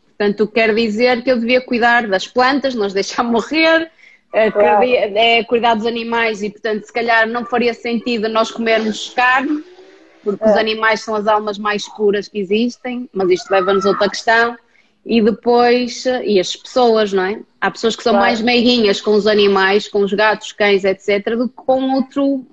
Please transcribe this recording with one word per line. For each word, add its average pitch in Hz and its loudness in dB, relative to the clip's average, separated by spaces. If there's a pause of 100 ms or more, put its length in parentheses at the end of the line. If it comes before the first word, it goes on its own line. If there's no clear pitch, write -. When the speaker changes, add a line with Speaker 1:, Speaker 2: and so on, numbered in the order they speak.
(180)
Speaker 1:
Portanto, 208 0
quer 220 0
dizer 233 0
que 262 0
eu 247 0
devia 247 0
cuidar 240 0
das 190 -2
plantas, 262 0
não 220 -2
as 196 -4
deixar 196 -2
<laughs> - -4
morrer, 320 0 (420)
eh, 214 2
Speaker 2:
Claro. 208 4
Speaker 1:
que 196 4
devia, 202 0 (200)
é, 220 0
cuidar 233 2
dos 214 -2
animais 233 -2
e, 208 -4
portanto, 214 -6
se - -14
calhar 226 2
não 240 -6
faria 240 0
sentido 233 -4
nós 220 0
comermos 220 -2
carne, 262 0 (600)
porque 202 -4
os 220 2
Speaker 2:
É. 220 2
Speaker 1:
animais 220 0
são 220 -6
as 208 -4
almas 214 0
mais 208 -4
puras 202 0
que 214 -10
existem, 240 -4
mas 190 0
isto 180 0
leva-nos 196 0
a 202 2
outra 196 0
questão. 233 0 (500)
E 226 0
depois, 240 0
eh, 254 -2
e 208 2
as 180 -2
pessoas, 220 0
não 190 0
é? 208 -6 (220)
Há 196 -2
pessoas 226 -2
que - -10
são 233 0
Speaker 2:
Claro. 196 4
Speaker 1:
mais 226 0
meiguinhas 233 2
com 214 -2
os 208 2
animais, 202 2
com 208 -2
os 196 0
gatos, 208 0
cães, 202 0
et 190 0
cetera, 202 -2
do 247 -2
que - -18
com 262 -2
outro 269 -2